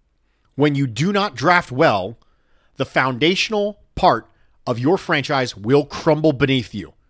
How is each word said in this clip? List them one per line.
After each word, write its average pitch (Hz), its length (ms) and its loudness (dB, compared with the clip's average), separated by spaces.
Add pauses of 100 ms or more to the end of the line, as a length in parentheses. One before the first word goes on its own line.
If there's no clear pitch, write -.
(560)
When 147 180 2
you 139 120 0
do 135 260 -2
not 202 220 -2
draft 165 380 2
well, 117 460 0 (580)
the 135 80 -2
foundational 170 960 -2 (140)
part 131 360 2 (360)
of 123 120 -2
your 151 200 2
franchise 139 580 -2
will 131 280 2
crumble 156 480 0
beneath 131 420 0
you, 92 200 -12 (160)